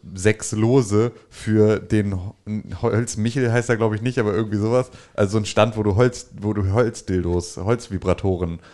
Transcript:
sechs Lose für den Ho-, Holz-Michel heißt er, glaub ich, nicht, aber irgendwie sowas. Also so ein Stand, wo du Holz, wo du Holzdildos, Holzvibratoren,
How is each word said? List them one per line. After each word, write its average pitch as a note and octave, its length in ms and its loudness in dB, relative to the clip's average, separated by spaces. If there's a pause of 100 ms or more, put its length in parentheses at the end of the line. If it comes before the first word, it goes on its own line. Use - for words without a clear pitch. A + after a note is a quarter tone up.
(160)
sechs G2 380 0
Lose A2+ 580 2 (180)
für G#2+ 500 2
den G2+ 360 0
Ho-, F#2 200 -8 (460)
Holz-Michel A#2 680 0
heißt A#2 180 0
er, A#2+ 80 4
glaub G#2+ 160 0
ich, G#2 80 -4
nicht, B2 180 -2
aber G#2 140 0
irgendwie G#2 240 -2
sowas. A#2 320 0 (260)
Also G2+ 180 0
so A2+ 60 2
ein G2 60 -2
Stand, A2 300 2
wo A2 80 -2
du G2+ 120 2
Holz, A#2+ 340 2 (100)
wo G#2 140 -2
du G2 180 0
Holzdildos, F#2 840 -2
Holzvibratoren, F2+ 1000 -2 (140)